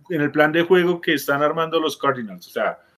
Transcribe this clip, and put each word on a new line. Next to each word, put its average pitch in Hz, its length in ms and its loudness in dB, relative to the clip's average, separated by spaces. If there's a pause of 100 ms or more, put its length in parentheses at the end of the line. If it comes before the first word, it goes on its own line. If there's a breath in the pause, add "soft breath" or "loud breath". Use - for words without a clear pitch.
en 165 120 -2
el 147 100 0
plan 151 200 4
de 170 120 2
juego 175 380 2
que 165 120 0
están 143 280 -2
armando 160 380 0
los 160 180 -4
Cardinals. 117 500 -4
O - 40 -20
sea, 107 280 -4 (200)